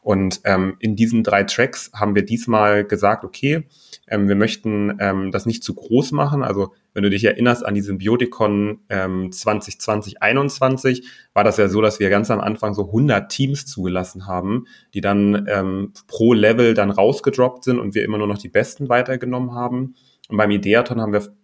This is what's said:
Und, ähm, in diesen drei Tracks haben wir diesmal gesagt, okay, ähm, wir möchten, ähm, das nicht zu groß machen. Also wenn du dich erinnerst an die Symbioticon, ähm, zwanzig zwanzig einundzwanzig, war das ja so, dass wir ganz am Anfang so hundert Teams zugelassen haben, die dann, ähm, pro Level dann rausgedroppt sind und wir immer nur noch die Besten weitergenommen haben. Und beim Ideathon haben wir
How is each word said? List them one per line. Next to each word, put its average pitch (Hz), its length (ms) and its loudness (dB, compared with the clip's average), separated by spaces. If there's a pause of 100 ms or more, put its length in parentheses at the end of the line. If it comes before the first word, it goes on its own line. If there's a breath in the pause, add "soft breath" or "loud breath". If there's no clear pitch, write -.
Und, 98 440 0
ähm, 95 340 0
in 110 160 -2
diesen 113 280 2
drei 101 200 2
Tracks - 500 -2
haben 104 220 -2
wir 98 100 4
diesmal 107 580 2
gesagt, 101 400 0
okay, 147 440 -4 (400 loud breath)
ähm, 101 200 0
wir 98 80 4
möchten, 104 640 0
ähm, 95 320 -2
das 101 140 -4
nicht 117 180 -4
zu 98 120 -8
groß - 360 0
machen. 143 320 0
Also 98 300 -4 (220 soft breath)
wenn 104 80 0
du 101 80 4
dich 101 120 0
erinnerst 120 400 2
an 101 120 -4
die 101 60 0
Symbioticon, 104 1000 -2 (100)
ähm, 92 420 -4
zwanzig 104 480 -4
zwanzig 104 440 -4
einundzwanzig, 131 800 0 (320 loud breath)
war 104 80 4
das 107 140 2
ja 104 100 4
so, 101 140 2
dass 104 180 2
wir 98 100 2
ganz 104 220 2
am 104 100 0
Anfang 104 320 -4
so 98 180 -4
hundert 113 400 0
Teams 139 360 -2
zugelassen 92 580 -6
haben, 95 400 -4 (300 loud breath)
die 98 60 -4
dann, 101 460 2
ähm, 98 460 -4 (140)
pro 117 260 4
Level 113 400 6
dann 101 160 2
rausgedroppt 123 760 0
sind 123 160 0
und 104 140 -6
wir 107 100 0
immer 107 140 -4
nur 104 100 -2
noch 101 120 -4
die 101 100 -16
Besten 120 400 -2
weitergenommen 123 640 -2
haben. 123 400 -6 (360 loud breath)
Und 107 80 -2
beim 104 120 2
Ideathon 107 500 2
haben 107 140 -2
wir 104 80 2 (220)